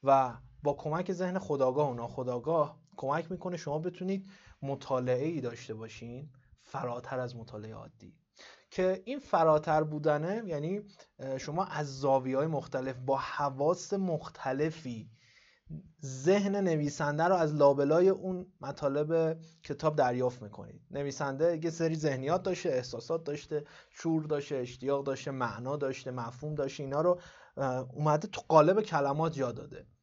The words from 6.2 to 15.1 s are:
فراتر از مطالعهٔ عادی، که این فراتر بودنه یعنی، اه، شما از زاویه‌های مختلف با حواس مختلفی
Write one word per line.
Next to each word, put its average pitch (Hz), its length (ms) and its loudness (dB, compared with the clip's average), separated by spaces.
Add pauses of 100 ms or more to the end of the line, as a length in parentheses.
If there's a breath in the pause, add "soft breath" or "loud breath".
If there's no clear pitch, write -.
فراتر 127 580 -6
از 123 160 -6
مطالعهٔ 110 380 -12
عادی، 107 420 -20 (540 loud breath)
که 185 340 0
این 269 140 -6
فراتر 156 640 4
بودنه 156 640 0
یعنی، 175 360 -4 (360 loud breath)
اه، 131 200 -6
شما 160 260 -4
از 143 340 -6
زاویه‌های 135 480 4
مختلف 131 520 -4
با 131 180 0
حواس 143 760 -2
مختلفی 143 1160 -4 (920 soft breath)